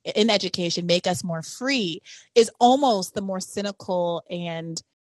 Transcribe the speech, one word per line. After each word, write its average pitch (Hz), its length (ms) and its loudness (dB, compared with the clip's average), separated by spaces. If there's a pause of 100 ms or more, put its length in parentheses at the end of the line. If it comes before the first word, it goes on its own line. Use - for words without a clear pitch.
(160)
in 220 140 4
education 180 560 -2
make 175 200 2
us 180 160 -2
more 165 200 -6
free 233 580 -4 (340)
is 226 240 6
almost 247 560 4
the 208 60 -6
more 190 200 -6
cynical 180 920 -4
and 165 520 -8 (200)